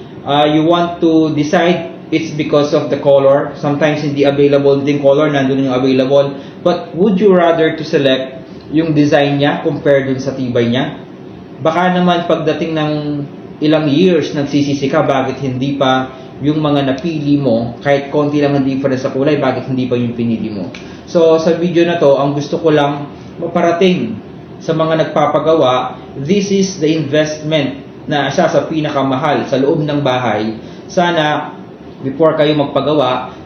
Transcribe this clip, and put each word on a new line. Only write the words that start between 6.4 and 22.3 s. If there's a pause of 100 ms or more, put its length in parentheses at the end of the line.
But
would
you
rather
to
select (320)
yung
design
niya
compare
dun
sa
tibay
niya? (640)
Baka
naman
pagdating
ng (720)
ilang
years,
nagsisisi
ka
bakit
hindi
pa (300)
yung
mga
napili
mo,
kahit
konti
lang
ang
difference
sa
kulay,
bakit
hindi
pa
yung
pinili
mo? (320)
So,
sa
video
na
to,
ang